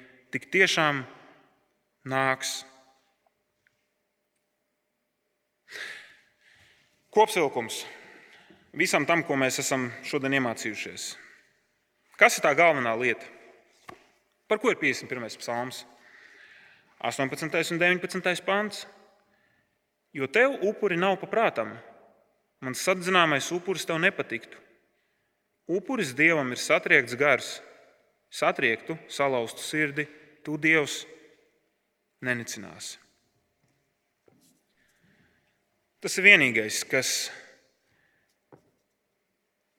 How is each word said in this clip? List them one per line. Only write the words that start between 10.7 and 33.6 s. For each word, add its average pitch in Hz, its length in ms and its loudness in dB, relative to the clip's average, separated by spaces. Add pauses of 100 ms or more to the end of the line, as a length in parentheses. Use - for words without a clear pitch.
Kas 233 180 6
ir 185 60 -2
tā 151 100 2
galvenā 139 400 4
lieta? 117 320 -2 (1200)
Par 214 120 0
ko 247 80 2
ir 180 80 -2
piecdesmit 127 320 -4
pirmais 120 280 -10
psalms? 123 460 -8 (1200)
Astoņpadsmitais 160 640 -4
un 170 80 -2
deviņpadsmitais 180 640 0
pants. 202 420 -4 (1300)
"Jo 135 140 -4
tev 247 400 2
upuri 208 300 0
nav 185 240 2
pa - 60 -8
prātam, 120 520 -2 (800)
mans 131 220 -6
sadzināmais 175 720 2
upuris 180 320 -4
tev 165 120 -2
nepatiktu. - 580 -2 (1120)
Upuris 196 460 -2
Dievam 151 360 2
ir 123 80 -6
satriekts 151 560 2
gars, 135 460 0 (720)
satriektu, 151 680 -2 (100)
salauztu 131 500 -2
sirdi, 147 500 -4 (340)
tu, 151 160 -6
Dievs, 156 480 0 (1160)
nenicināsi." 113 760 -8 (3000)